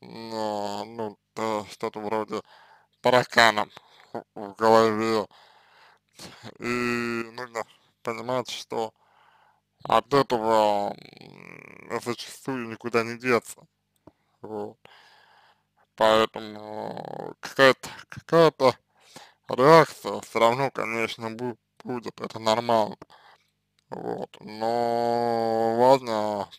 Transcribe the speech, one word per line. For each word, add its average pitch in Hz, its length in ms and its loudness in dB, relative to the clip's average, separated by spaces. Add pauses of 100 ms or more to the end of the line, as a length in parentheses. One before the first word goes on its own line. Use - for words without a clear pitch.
м, 113 320 -16
а, 104 520 -6
ну, 110 320 -10 (200)
э, 110 340 -4
что-то 110 280 -10
вроде 107 420 -4 (600)
тараканов 117 680 4 (440)
в, 113 100 -12 (120)
в 98 200 -14
голове. 110 720 4 (1300)
И 120 720 -4
нужно 117 300 -10 (400)
понимать, 117 460 -6
что 113 440 -8 (880)
от - 300 2
этого, 110 840 2
м, 90 1080 -16
зачастую 120 640 -10
никуда 113 340 -4
не 117 140 -10
деться. 120 480 -4 (760)
Вот. 107 360 -12 (1160)
Поэтому 107 1400 -2
какая-то, - 500 2 (200)
какая-то 151 680 2 (720)
реакция 123 760 4
всё - 180 -6
равно, 120 320 2
конечно, 113 600 -6
бу-, 113 260 -8 (260)
будет, 117 380 -10
это 113 180 -12
нормально. 113 580 2 (920)
Вот. - 520 -10
Но 117 1400 -2
важно 113 800 2